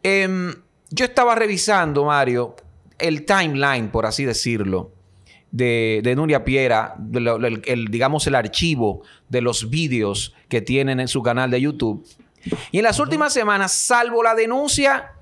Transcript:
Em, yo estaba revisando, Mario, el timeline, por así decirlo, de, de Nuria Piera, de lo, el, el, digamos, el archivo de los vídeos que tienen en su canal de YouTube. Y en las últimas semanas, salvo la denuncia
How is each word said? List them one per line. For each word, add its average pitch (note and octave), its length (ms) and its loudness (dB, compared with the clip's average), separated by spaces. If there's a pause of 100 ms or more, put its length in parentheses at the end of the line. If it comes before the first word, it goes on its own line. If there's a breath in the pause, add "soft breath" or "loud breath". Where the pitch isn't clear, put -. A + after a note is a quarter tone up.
Em, F#3+ 500 0 (380)
yo B3 140 -2
estaba A#3+ 320 2
revisando, F#3 720 2
Mario, B2+ 500 0 (420)
el D3+ 260 -2
timeline, C#3 680 0
por A2+ 140 0
así B2 180 -2
decirlo, G#2 640 -2 (640 soft breath)
de, A2+ 500 0
de B2+ 140 2
Nuria D#3 280 0
Piera, B2 540 2
de A2+ 220 -4
lo, A#2 160 2
el, A2+ 280 -4
el, A#2+ 280 -2
digamos, C3+ 340 0
el C#3 80 0
archivo A#2 680 0 (260 loud breath)
de B2+ 120 0
los A#2 300 -2
vídeos A#2+ 640 -2 (140 soft breath)
que A#2+ 120 0
tienen C3 380 0
en B2+ 80 -2
su B2 160 -2
canal B2 300 0
de B2+ 80 0
YouTube. C3+ 440 -2 (680 loud breath)
Y F3 60 0
en G#3+ 60 2
las A3 140 2
últimas D4+ 340 0
semanas, G#3 380 0
salvo A#3+ 500 0
la A3+ 140 4
denuncia C4+ 880 0